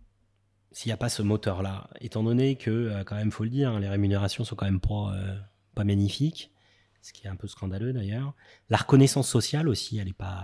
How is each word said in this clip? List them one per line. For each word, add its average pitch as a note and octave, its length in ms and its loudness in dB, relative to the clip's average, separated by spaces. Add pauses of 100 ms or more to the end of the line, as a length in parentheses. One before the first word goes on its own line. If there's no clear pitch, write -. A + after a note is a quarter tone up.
(720)
s'il - 180 -8
y A2 40 0
a G#2+ 40 -4
pas A#2+ 120 -2
ce - 120 -4
moteur-là, G2 680 -2 (100)
étant A2 240 -4
donné C3 320 4
que, A#2 160 -2
euh, A2 320 0
quand G#2 140 -6
même, G#2+ 160 0
faut A2 100 -4
le A2+ 60 -2
dire, C3 200 0
hein, G#2+ 120 0
les G2 80 -2
rémunérations G2+ 560 2
sont G#2+ 100 -8
quand G2+ 100 -4
même G2 140 2
pas, G2+ 340 -2
euh, F#2+ 240 -6 (380)
pas G#2 80 0
magnifiques, G2+ 680 0 (500)
ce - 100 -20
qui - 160 -16
est - 20 -8
un F#2+ 60 -8
peu G2 140 -10
scandaleux G2 420 -6
d'ailleurs. B2 420 -4 (360)
La A2+ 80 4
reconnaissance C3+ 500 6
sociale C#3+ 400 2
aussi, A2 300 -2
elle G2 100 -4
est F#2 60 -6
pas, F#2 300 -8